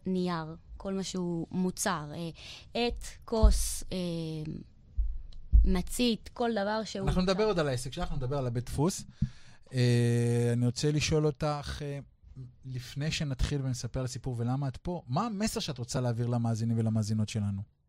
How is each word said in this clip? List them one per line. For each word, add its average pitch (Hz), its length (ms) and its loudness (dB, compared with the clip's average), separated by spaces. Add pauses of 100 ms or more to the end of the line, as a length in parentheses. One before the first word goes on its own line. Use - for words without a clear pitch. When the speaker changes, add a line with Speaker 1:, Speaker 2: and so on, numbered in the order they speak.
Speaker 1:
נייר, 175 500 -2 (220)
כל 196 160 -6
מה 190 100 -2
שהוא 175 480 -4
מוצר, 180 600 -2
אה, 165 160 -8 (440)
עט, 240 320 -2 (200)
כוס, - 640 6
אה, 185 60 -2 (1700)
מצית, 196 680 2
כל 233 180 0
דבר 214 320 -2
שהוא 190 240 -6
Speaker 2:
אנחנו - 140 4
Speaker 1:
מוצר. 185 120 4
Speaker 2:
נדבר 208 120 2
עוד 202 140 2
על 151 80 2
העסק 127 260 -2
שלך, 175 100 -6
אנחנו 165 120 -2
נדבר 135 220 -2
על 131 100 0
הבית 120 180 -2
דפוס. - 380 0 (680)
אה, 120 800 4
אני 120 120 2
רוצה 147 260 2
לשאול 151 340 2
אותך, 147 560 -2
אה, 143 180 -8 (640)
לפני 131 460 -6
שנתחיל 143 500 -2
ונספר 131 380 -4
על 131 60 0
הסיפור 123 320 -6
ולמה 131 300 -2
את 123 100 -6
פה, 175 300 -6
מה 156 180 0
המסר 214 340 -2
שאת 156 180 -6
רוצה 127 240 -4
להעביר 120 260 0
למאזינים 117 520 2
ולמאזינות 110 500 2
שלנו? 101 320 -2 (280)